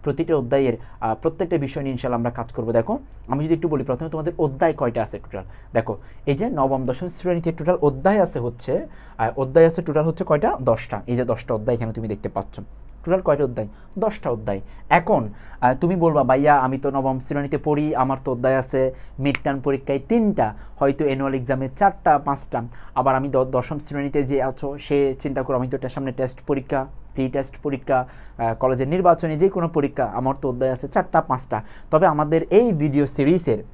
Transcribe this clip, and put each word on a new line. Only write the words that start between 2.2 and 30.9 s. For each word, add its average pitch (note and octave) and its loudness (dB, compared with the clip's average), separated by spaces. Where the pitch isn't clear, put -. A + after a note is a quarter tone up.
কাজ A#2 -8
করব। A#2 -4
দেখো, A#2 2
আমি C#3 0
যদি D#3+ 2
একটু D#3+ -2
বলি, C#3+ 0
প্রথমে C#3 -4
তোমাদের D#3 -4
অধ্যায় D#3 2
কয়টা B2 -2
আছে - -6
টোটাল? - -12
দেখো, A2+ 0
এই C#3+ 2
যে G3+ -2
নবম, C3+ 0
দশম B2+ -4
শ্রেণীতে E3+ -2
টোটাল E3+ 0
অধ্যায় D3 4
আছে E3 0
হচ্ছে, B2+ -4
আহ, A2+ 0
অধ্যায় C3+ 6
আছে E3 2
টোটাল D#3 2
হচ্ছে E3 -2
কয়টা? E3+ 2
দশটা। A2+ 0
এই A#2+ 0
যে B2 2
দশটা A#2 -2
অধ্যায় A2+ 0
এখানে A2+ -4
তুমি A2+ -6
দেখতে G#2 -6
পাচ্ছ। - -6
টোটাল F#3 2
কয়টা D3 2
অধ্যায়? A#2 -4
দশটা G#3 -2
অধ্যায়। G#2+ -4
এখন, E3 4
আহ, B2+ 4
তুমি F3 2
বলবা, D#3+ 4
"ভাইয়া, C#3 6
আমি C3 2
তো C#3 0
নবম C3+ 0
শ্রেণীতে C#3+ -4
পড়ি, D3+ 0
আমার C3 2
তো C3+ 0
অধ্যায় C3 2
আছে C3 0
মিড C#3 0
টার্ম C#3 0
পরীক্ষায় C#3 0
তিনটা, G3+ 2
হয়তো C#3 2
অ্যানুয়াল C3+ 0
এক্সামে C3 -2
চারটা, F#3+ 4
পাঁচটা, C#3 -4
আবার C3 2
আমি C3 0
দ-, C3 2
দশম C3 -2
শ্রেণীতে C#3+ -2
যে C3+ 0
আছো, C3+ -4
সে C#3 2
চিন্তা C3+ -4
করো, B2+ 0
আমি B2+ 0
তো C3 -4
এটার C3+ -6
সামনে C3+ -4
টেস্ট C3 -4
পরীক্ষা, C3+ -2
প্রি C3 0
টেস্ট C3+ -4
পরীক্ষা, C3+ 0
আহ, A#2 0
কলেজের C3 2
নির্বাচনে E3+ 2
যে F3+ 4
কোনো F3 0
পরীক্ষা, C#3 0
আমার B2 -2
তো C#3 -4
অধ্যায় C3 0
আছে B2+ -6
চারটা, F3 2